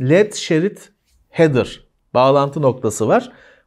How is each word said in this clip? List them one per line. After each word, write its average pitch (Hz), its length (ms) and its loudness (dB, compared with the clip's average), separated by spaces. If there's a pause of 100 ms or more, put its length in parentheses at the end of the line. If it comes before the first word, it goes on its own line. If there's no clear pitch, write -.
led 175 320 2
şerit 175 600 -4 (360)
header, 135 520 0 (340)
bağlantı 139 480 0
noktası 131 460 -2
var. 214 240 0 (340)